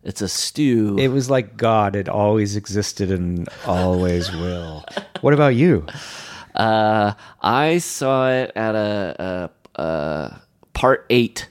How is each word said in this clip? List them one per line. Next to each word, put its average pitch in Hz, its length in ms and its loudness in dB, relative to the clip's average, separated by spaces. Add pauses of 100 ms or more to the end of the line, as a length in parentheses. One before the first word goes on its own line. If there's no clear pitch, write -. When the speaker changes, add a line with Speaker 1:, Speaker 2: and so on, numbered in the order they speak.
Speaker 1:
it's - 160 -8
a 98 80 -2
stew. 117 680 0
Speaker 2:
It 135 100 2
was 131 220 0
like 131 260 0
God 107 380 2
had 98 160 -2
always 104 460 2
existed 101 540 -4
and 87 380 -2 (180)
always 90 680 2
will. 85 520 -8 (380)
What 180 100 4
about 143 220 4
you? 120 320 4 (680)
Speaker 1:
Uh, 110 580 2 (280)
I 147 380 2
saw 131 520 0
it 127 240 -2
at 110 200 -2
a, 92 760 -4 (260)
a, - 60 -6
a 78 580 -4 (340)
part 131 340 2
eight 120 420 0